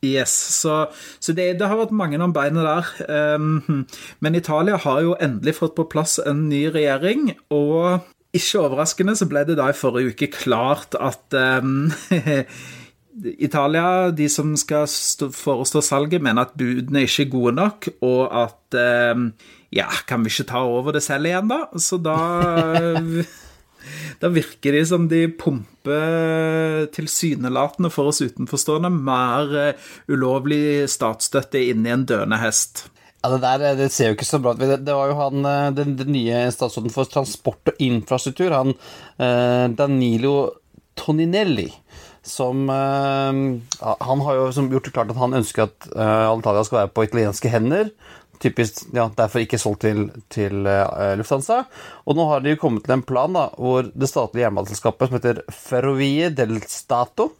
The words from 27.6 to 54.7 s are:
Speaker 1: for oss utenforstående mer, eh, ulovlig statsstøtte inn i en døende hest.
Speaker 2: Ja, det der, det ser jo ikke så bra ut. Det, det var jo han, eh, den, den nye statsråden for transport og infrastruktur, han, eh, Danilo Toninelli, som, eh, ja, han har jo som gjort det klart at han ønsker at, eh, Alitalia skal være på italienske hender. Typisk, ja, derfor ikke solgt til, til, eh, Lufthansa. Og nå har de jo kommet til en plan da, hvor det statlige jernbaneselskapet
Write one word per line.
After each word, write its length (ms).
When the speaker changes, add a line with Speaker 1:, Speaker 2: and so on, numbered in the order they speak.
Speaker 1:
for 220
oss 100
utenforstående 720
mer, 640
eh, 300
ulovlig 800
statsstøtte 640
inn 160
i 20
en 160
døende 320
hest. 460
Speaker 2:
Ja, 100
det 80
der, 380
det 120
ser 200
jo 80
ikke 100
så 140
bra 100
ut. 80
Det, 240
det 80
var 160
jo 80
han, 320
eh, 240
den, 240
den 160
nye 400
statsråden 400
for 160
transport 640
og 80
infrastruktur, 720
han, 220
eh, 560
Danilo 640
Toninelli, 800
som, 480
eh, 720
ja, 240
han 240
har 140
jo 100
som 160
gjort 220
det 20
klart 160
at 160
han 160
ønsker 240
at, 300
eh, 340
Alitalia 400
skal 140
være 100
på 160
italienske 400
hender. 400
Typisk, 480
ja, 140
derfor 300
ikke 180
solgt 240
til, 220
til, 320
eh, 480
Lufthansa. 460
Og 80
nå 80
har 160
de 140
jo 80
kommet 240
til 80
en 100
plan 320
da, 60
hvor 320
det 240
statlige 380
jernbaneselskapet 640